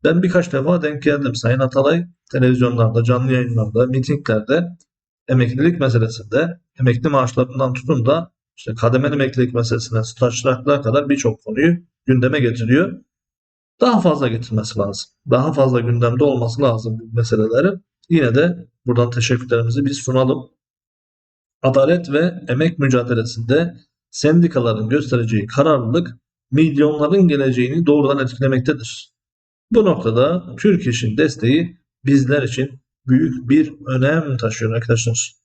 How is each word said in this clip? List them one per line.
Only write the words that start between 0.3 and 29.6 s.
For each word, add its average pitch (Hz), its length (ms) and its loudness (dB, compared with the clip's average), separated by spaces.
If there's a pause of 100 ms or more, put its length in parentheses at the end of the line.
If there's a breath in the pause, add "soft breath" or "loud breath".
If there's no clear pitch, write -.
defa 147 300 0
denk 151 200 -6
geldim. 139 320 0
Sayın 117 240 0
Atalay 139 480 0 (260)
televizyonlarda, 120 720 2
canlı 127 280 0
yayınlarda, 117 540 0
mitinglerde 135 920 -2 (520)
emeklilik 131 520 2
meselesinde, 117 800 -2 (200)
emekli 123 280 2
maaşlarından 127 640 0
tutun 127 340 -2
da 165 260 0 (240)
işte - 180 -10
kademeli 127 400 0
emeklilik 131 400 0
meselesine, 113 500 -2
stajlarına 127 760 -2
kadar 139 280 0
birçok 139 360 -2
konuyu 143 320 0 (300)
gündeme 131 340 2
getiriyor. 120 640 0 (760)
Daha 240 200 4
fazla 147 280 2
getirmesi 110 500 -4
lazım. 101 320 -6 (200)
Daha 135 220 2
fazla 131 280 2
gündemde 120 440 0
olması 120 380 0
lazım 110 380 -2
bu 113 160 -10
meselelerin. 117 680 0 (240)
Yine 143 260 2
de 175 340 0 (180)
buradan 120 240 2
teşekkürlerimizi 120 760 0
biz 139 140 -2
sunalım. 131 520 -2 (1120)
Adalet 139 500 2
ve 170 220 0 (140)
emek 156 300 0
mücadelesinde 123 1000 0 (340 loud breath)
sendikaların 131 800 2
göstereceği 117 580 0
kararlılık 143 720 0 (340)
milyonların 151 760 2
geleceğini 139 580 0
doğrudan 139 380 2
etkilemektedir. 123 880 -4 (580)